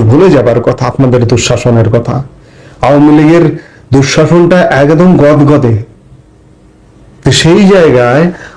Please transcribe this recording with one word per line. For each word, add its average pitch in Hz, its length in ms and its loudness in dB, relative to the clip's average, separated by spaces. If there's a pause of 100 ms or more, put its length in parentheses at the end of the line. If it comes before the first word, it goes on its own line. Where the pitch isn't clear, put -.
(100)
ভুলে 170 260 2
যাবার 117 300 0
কথা, 127 200 -4
আপনাদের 123 340 0 (100)
দুঃশাসনের 117 640 -2
কথা। 123 220 -4 (680)
আওয়ামী 147 320 2
লীগের 160 260 2 (480)
দুঃশাসনটা 165 680 0 (240)
একদম 160 280 2 (120)
গদগদে, 143 520 0 (1500)
তো 143 100 0
সেই 175 300 2 (120)
জায়গায় 135 500 2 (320)